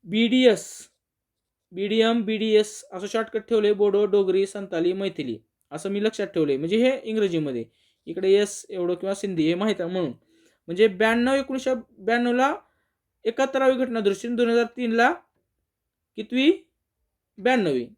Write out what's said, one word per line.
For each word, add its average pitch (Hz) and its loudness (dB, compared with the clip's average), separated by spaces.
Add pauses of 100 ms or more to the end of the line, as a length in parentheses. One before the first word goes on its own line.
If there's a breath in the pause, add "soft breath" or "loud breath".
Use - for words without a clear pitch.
बीडीएस, 226 2 (840)
बीडीएम, 220 2
बीडीएस 214 0
असं 190 -10
शॉर्टकट 220 -4
ठेवले, 208 2
बोडो, 202 2
डोगरी, 196 2
संताली, 180 -4
मैथिली 170 -6 (320)
असं 160 -8
मी 202 -2
लक्षात 214 -2
ठेवले, 151 0
म्हणजे 165 -2
हे 254 2
इंग्रजीमध्ये, 165 -2 (420)
इकडे 185 -2
एस 202 2
एवढं 180 -2
किंवा 190 -4
सिंधी 190 -4
हे 160 2
माहीत 202 -2
आहे 175 -4
म्हणून. 175 -4 (540 soft breath)
म्हणजे 185 2
ब्याण्णव, 226 0
एकोणीसशे 262 -4 (280)
ब्याण्णवला 240 0 (720)
एकाहत्तरावी 262 2
घटना 247 -2
दुरुस्ती, 202 -2
दोन 233 0
हजार 233 2 (120)
तीनला 240 2 (1000)
कितवी, 254 0 (840)
ब्याण्णवी. 185 0 (100)